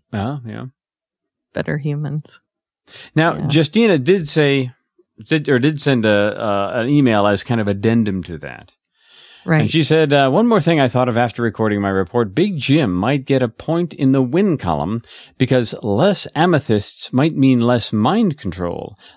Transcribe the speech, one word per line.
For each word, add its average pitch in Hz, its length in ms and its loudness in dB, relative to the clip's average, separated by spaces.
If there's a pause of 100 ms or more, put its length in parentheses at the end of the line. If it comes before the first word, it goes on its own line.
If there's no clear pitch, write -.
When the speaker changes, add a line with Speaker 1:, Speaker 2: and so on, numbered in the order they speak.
(120)
Speaker 1:
Uh, 120 340 -6
yeah. 110 200 -12 (840)
Speaker 2:
better - 260 -6
humans. 147 600 -8 (800)
Speaker 1:
Now, 160 180 2
Speaker 2:
Yeah. - 160 -6
Speaker 1:
Justina 165 480 2
did 156 300 0
say, 139 420 0 (560)
did, 156 220 -2
or 135 100 4
did 143 220 0
send 123 240 0
a, 104 360 2
uh, 101 400 -2
an 117 80 -2
email 123 380 4
as 101 160 2
kind 117 180 -2
of 101 60 -4
addendum 101 560 0
to 82 160 -12
that. 67 320 -16 (760)
Speaker 2:
Right. 165 180 2
Speaker 1:
And 104 80 0
she 156 120 2
said, 156 300 2
uh, 139 180 4
"One 202 160 2
more 226 140 2
thing 165 180 2
I 131 100 4
thought 127 200 0
of 113 80 -2
after 120 260 0
recording 107 380 0
my 98 80 0
report. 95 460 -2
Big 180 240 -2
Jim 131 340 0
might 123 320 -2
get 135 160 0
a 123 80 0
point 170 460 -6
in 135 180 0
the 135 80 2
win 151 380 0
column 85 440 -4 (360)
because 127 440 0
less 131 520 0
amethysts 143 800 -2
might 151 200 2
mean 131 260 4
less 120 300 0
mind 156 460 0
control, 85 600 -8 (180)